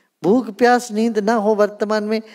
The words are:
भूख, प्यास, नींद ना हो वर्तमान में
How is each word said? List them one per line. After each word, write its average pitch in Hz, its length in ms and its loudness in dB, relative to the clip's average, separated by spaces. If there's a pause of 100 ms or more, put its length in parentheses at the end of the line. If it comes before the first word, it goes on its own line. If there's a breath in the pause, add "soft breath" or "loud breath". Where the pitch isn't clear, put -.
(220 soft breath)
भूख, 214 280 0
प्यास, 240 420 2
नींद 220 260 -2
ना 214 160 0
हो 220 200 0
वर्तमान 208 500 -2
में 214 180 -4 (120 loud breath)